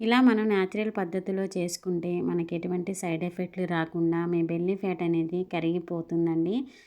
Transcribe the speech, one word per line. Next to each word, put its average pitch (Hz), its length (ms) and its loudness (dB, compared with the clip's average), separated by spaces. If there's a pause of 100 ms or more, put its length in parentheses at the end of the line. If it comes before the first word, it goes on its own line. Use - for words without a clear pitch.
ఇలా 226 200 4
మనం 220 280 6
న్యాచురల్ 208 440 0
పద్ధతిలో 190 540 -2
చేసుకుంటే 175 640 -2 (100)
మనకి 175 320 -2
ఎటువంటి 175 400 -2
సైడ్ 170 300 -2
ఎఫెక్ట్లు 180 420 -4
రాకుండా 165 600 0
మీ 175 160 2
బెల్లీ 170 340 0
ఫ్యాట్ 185 260 -2
అనేది 170 420 0
కరిగిపోతుందండి. 170 1120 0 (320)